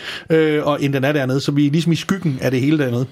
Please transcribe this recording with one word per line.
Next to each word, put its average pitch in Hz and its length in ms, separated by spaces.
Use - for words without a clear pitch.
øh, 156 380
og 147 160
end 139 100
den 131 100
er 139 80
dernede, 135 300
så 151 100
vi 147 160
er 143 40
ligesom 165 200
i 160 40
skyggen 165 460
af 131 100
det 127 100
hele 151 160
dernede. 127 340